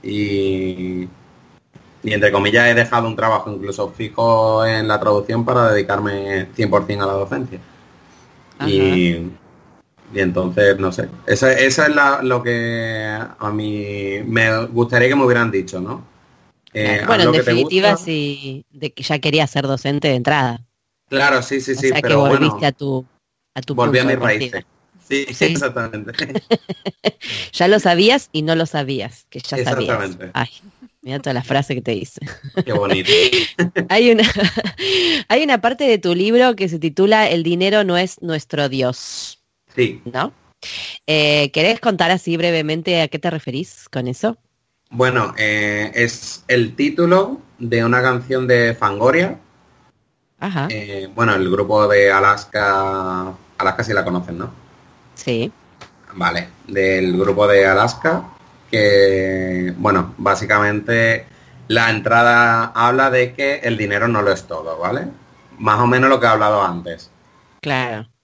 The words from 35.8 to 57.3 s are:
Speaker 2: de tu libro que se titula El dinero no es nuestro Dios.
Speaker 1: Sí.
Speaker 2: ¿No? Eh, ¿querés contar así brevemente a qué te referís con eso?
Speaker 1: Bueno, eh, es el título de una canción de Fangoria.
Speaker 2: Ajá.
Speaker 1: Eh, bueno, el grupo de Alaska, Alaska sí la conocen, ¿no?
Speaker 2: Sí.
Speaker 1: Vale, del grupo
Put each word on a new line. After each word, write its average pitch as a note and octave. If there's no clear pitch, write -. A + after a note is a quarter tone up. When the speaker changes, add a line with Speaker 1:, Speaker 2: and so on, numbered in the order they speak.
Speaker 2:
de A3+
tu F3
libro A#3
que F#3+
se E3
titula G3
El E3+
dinero F#3
no F3+
es F3+
nuestro D#3
Dios. -
Speaker 1:
Sí. A2
Speaker 2:
¿No? B2+
Eh, D3
¿querés F#3
contar F3+
así F3
brevemente E3
a D3+
qué D#3+
te E3+
referís D3+
con B2
eso? A3+
Speaker 1:
Bueno, B2
eh, G#2+
es -
el A#2+
título F3
de A#2
una B2
canción B2+
de A#2
Fangoria. A#2+
Speaker 2:
Ajá. E3+
Speaker 1:
Eh, G2+
bueno, A2
el F#2+
grupo G#2
de G2+
Alaska, F#2+
Alaska F#2+
sí A2+
la F#2+
conocen, F2
¿no? A2
Speaker 2:
Sí. A#2+
Speaker 1:
Vale, F2
del F#2
grupo G2